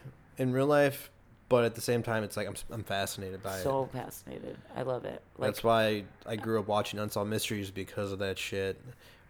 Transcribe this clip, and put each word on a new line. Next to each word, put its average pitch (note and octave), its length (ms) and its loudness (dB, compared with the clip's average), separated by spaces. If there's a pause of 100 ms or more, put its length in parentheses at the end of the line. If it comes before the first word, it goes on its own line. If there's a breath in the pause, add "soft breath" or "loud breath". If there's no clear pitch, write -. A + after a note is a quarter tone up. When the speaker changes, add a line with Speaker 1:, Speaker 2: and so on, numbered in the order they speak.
(380)
Speaker 1:
in C3 160 2
real C3+ 140 4
life, C#3+ 420 6 (400)
but A#2+ 140 8
at A2+ 120 2
the A2+ 60 -10
same A#2+ 220 2
time, A2 200 0
it's G2+ 140 -6
like G#2 100 -2
I'm, G2+ 80 -8 (160)
I'm A2 120 -6
fascinated F#2+ 600 -4
by F#2+ 160 -4
it. F#2+ 40 -4
Speaker 2:
So C3+ 300 2
fascinated. - 640 -10 (180)
I B2+ 80 -4
love B2+ 220 -4
it. - 160 -8 (160)
Like B2+ 120 0
Speaker 1:
That's - 140 -4
why A2 420 4 (200)
I A2 100 -6
grew A2 240 0
up G2+ 80 -4
watching G#2 320 0
Unsolved G#2 300 -2
Mysteries, G#2 420 -2
because G2 400 -4
of F#2+ 80 -6
that F#2+ 200 -2
shit. F#2+ 420 -4 (480 soft breath)